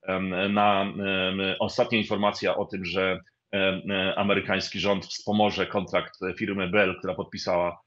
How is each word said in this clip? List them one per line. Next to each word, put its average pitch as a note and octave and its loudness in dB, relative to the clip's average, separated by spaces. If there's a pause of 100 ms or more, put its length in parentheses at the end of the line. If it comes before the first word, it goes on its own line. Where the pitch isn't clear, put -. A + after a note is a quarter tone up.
Em, F#2+ 0
na, G#2 4
em, G2+ -4 (640)
ostatnia A2+ 0
informacja G#2 0
o G2+ -2
tym, G2 -8
że, F#2 0 (320)
em, F#2+ 0
e, F#2+ 0
amerykański G2 0
rząd G2 0
wspomoże G#2 0
kontrakt F2+ -2 (240)
firmy G2 -2
Bell, F#2 2
która F#2 -6
podpisała F2 -2